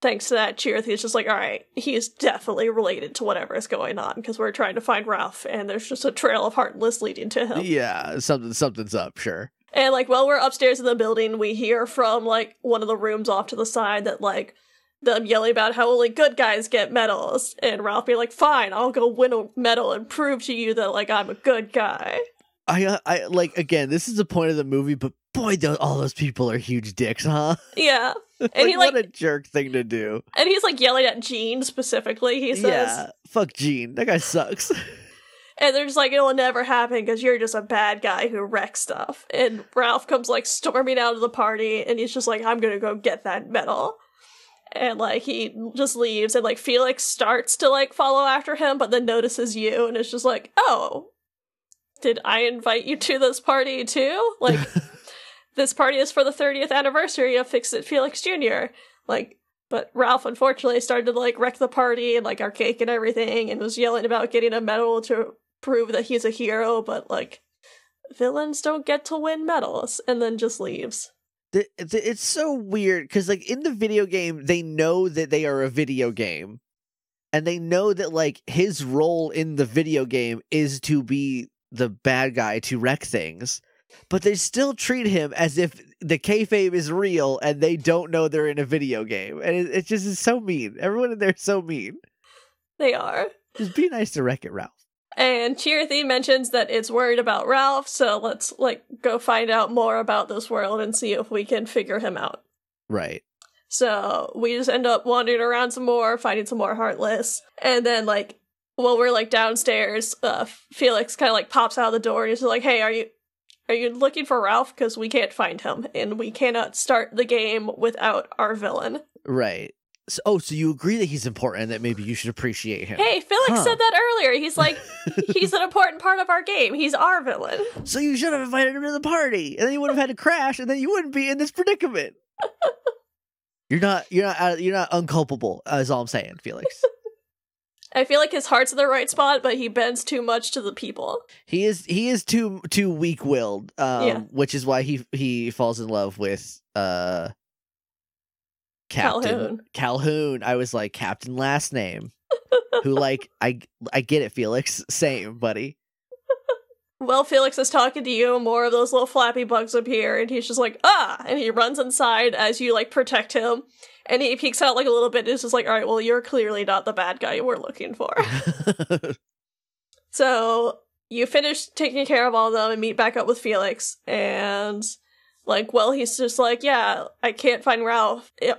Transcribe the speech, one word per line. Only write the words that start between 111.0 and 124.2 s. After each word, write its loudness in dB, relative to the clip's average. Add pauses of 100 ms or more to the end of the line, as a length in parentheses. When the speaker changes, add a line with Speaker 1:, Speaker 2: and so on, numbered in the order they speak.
Speaker 1:
kinda, 4
like, 0
pops 2
out 4
of 0
the 2
door 0
and -2
he's 0
just 0
like, 0
"Hey, 4
are 2
you, -4 (600)
are 2
you 0
looking 0
for 2
Ralph? 2
'Cause -2
we -6
can't 0
find -2
him, -6
and -4
we -8
cannot -2
start 0
the 2
game 0
without 0 (100)
our 0
villain." -4 (240)
Speaker 2:
Right. -2 (340)
So, -8
oh, 4
so -8
you 2
agree -2
that 0
he's -6
important -4
and -6
that -6
maybe -2
you -6
should -6
appreciate -6
him. -8
Speaker 1:
Hey, 0
Felix 0
Speaker 2:
Huh. 2
Speaker 1:
said 2
that 4 (140)
earlier. 2